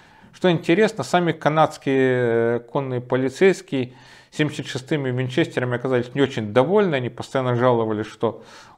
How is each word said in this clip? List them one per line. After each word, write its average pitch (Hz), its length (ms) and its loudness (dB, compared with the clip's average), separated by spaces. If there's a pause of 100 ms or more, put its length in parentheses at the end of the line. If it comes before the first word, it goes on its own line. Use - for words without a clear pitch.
(320)
Что 185 200 0
интересно, 170 520 2
сами 175 280 0
канадские, 131 1300 2
э, - 20 -2
конные 127 420 -6
полицейские 131 920 0 (380)
семьдесят 147 340 -4
шестыми 135 460 -4
винчестерами 127 640 -2
оказались 123 400 -2
не 143 60 2
очень 117 320 -2
довольны, 165 420 2
они 123 140 -4
постоянно 123 460 -4
жаловались, 113 520 2
что - 360 -4 (340)